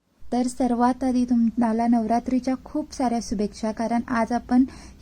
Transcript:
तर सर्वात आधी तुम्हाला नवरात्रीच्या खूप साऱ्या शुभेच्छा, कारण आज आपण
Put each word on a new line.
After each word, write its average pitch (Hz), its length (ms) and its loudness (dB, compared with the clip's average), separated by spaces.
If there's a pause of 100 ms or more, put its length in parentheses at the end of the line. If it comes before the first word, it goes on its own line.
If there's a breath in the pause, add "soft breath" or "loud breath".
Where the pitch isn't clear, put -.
(320)
तर 247 140 2
सर्वात 247 580 0
आधी 247 200 2
तुम्हाला 233 600 2
नवरात्रीच्या 240 680 0 (100)
खूप 302 300 -6
साऱ्या 233 280 -2
शुभेच्छा, 208 500 -4
कारण 233 360 -2
आज 233 240 0
आपण 247 320 4 (380 loud breath)